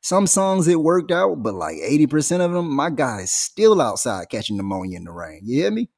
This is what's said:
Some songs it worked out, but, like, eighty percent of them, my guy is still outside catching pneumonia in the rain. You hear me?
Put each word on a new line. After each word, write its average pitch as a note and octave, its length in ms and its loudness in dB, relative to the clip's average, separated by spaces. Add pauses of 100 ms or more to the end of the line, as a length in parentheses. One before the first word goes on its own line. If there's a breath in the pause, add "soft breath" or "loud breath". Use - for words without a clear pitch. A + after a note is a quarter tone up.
Some F#3+ 260 2
songs F#3+ 400 2
it E3+ 140 4
worked E3 300 2
out, F3 320 0
but, G#2 100 -4
like, D#2+ 280 -6
eighty C#3 260 4
percent D3+ 360 0
of F3 80 0
them, F3 180 -2
my C#3+ 200 -2
guy B2+ 320 -4
is F#2 100 -6
still G#3 500 2
outside G2 480 -2
catching G#2+ 280 -6
pneumonia F#2+ 400 -6
in E2+ 80 -14
the E2+ 60 -16
rain. E2 320 -14
You B2 180 -2
hear G3 100 0
me? A3+ 260 -4